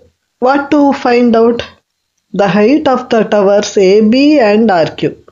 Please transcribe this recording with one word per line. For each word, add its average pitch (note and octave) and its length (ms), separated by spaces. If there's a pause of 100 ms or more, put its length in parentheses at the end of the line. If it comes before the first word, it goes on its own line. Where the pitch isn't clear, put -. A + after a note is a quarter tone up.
(400)
what C#4 320
to C#4+ 200
find A#3+ 440
out? A#3 300 (680)
The G3 160
height A3+ 400
of B3+ 220
the A3+ 140
towers G3+ 540
A G3+ 240
B C#4 380
and A3 300
R E3 220
Q. - 400